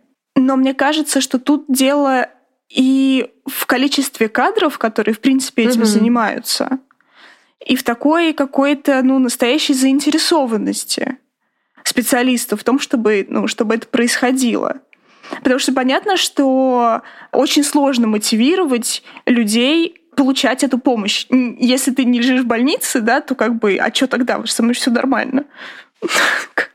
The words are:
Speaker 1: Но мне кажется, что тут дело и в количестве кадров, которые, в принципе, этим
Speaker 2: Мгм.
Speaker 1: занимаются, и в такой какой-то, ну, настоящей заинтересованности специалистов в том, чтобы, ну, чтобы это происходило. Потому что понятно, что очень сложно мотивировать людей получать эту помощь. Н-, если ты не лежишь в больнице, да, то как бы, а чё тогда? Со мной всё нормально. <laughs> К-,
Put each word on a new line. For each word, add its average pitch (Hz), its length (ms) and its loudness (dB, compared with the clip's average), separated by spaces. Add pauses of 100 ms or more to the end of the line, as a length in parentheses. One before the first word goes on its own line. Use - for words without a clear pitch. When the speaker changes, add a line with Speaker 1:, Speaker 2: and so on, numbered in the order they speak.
(360)
Speaker 1:
Но 269 200 2
мне 262 180 2
кажется, 285 480 0
что 262 180 -4
тут 294 280 0
дело 269 600 0 (420)
и 262 600 2 (180)
в - 180 -8
количестве 262 640 0
кадров, 302 480 0
которые, 220 380 -2
в - 40 -10
принципе, 262 440 0
этим 233 180 2
Speaker 2:
Мгм. 226 40 4
Speaker 1:
занимаются, 226 960 0 (840)
и 254 100 0
в 254 80 -6
такой 311 500 0
какой-то, 277 720 0
ну, 262 160 2
настоящей 254 540 0
заинтересованности 269 1400 0 (640)
специалистов 240 800 0
в - 40 -20
том, 254 140 2
чтобы, 214 500 0
ну, 208 180 -2
чтобы 220 280 -2
это 220 120 -8
происходило. 247 880 0 (680)
Потому 262 160 2
что 269 140 -2
понятно, 262 440 0
что 262 840 0 (320)
очень 285 300 2
сложно 277 440 2
мотивировать 233 960 0 (240)
людей 240 680 0 (200)
получать 262 480 2
эту 254 160 0
помощь. 214 520 -2
Н-, 247 280 0
если 254 320 2
ты 262 140 0
не 240 140 2
лежишь 254 240 2
в 240 40 -4
больнице, 247 540 0
да, 233 200 2
то - 140 -6
как 226 240 -2
бы, 202 220 0
а 233 100 0
чё 262 160 0
тогда? 240 400 -2
Со - 160 -2
мной 240 120 0
всё - 160 -2
нормально. 247 540 -2 (560)
<laughs> - 540 -4
К-, - 200 -4